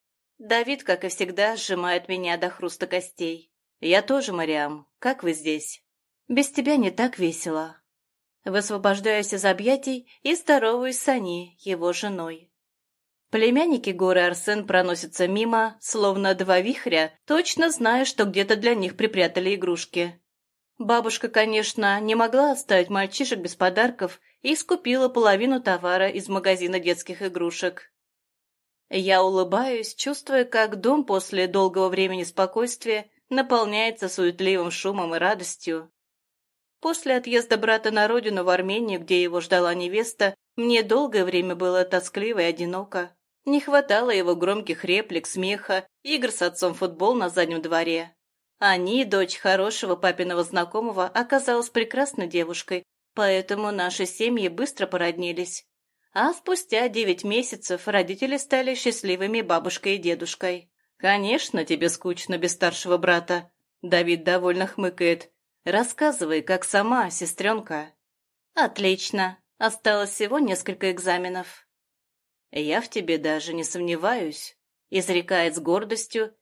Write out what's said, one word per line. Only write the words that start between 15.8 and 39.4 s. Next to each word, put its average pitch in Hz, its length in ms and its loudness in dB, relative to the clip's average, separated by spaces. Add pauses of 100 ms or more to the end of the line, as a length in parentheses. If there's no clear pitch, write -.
словно 196 520 2
два 185 280 4
вихря, 165 500 0 (140)
точно 320 460 2
зная, 247 340 2
что 233 180 0
где-то 196 320 2
для 233 180 2
них 185 220 -2
припрятали 185 600 0
игрушки. 175 640 -4 (560)
Бабушка, 226 500 0
конечно, 214 720 2
не 214 160 0
могла 247 360 4
оставить 185 380 2
мальчишек 196 500 -2
без 175 160 -8
подарков 190 640 0 (200)
и 285 140 0
скупила 262 540 0
половину 240 520 4
товара 185 460 2
из 196 220 -6
магазина 185 500 0
детских 175 420 -4
игрушек. 175 720 -6 (1000)
Я 190 340 4
улыбаюсь, 196 720 0
чувствуя, 269 500 0
как 214 340 0
дом 269 240 2
после 190 440 0
долгого 190 420 2
времени 185 340 0
спокойствия 214 840 -2 (200)
наполняется 226 760 0
суетливым 180 640 0
шумом 185 440 -4
и - 20 -2
радостью. 170 720 -4 (880)
После 302 380 -2
отъезда 233 400 2
брата 220 340 0
на 214 160 4
родину 214 360 0
в 185 60 4
Армению, 190 520 0
где 175 200 2
его 175 200 0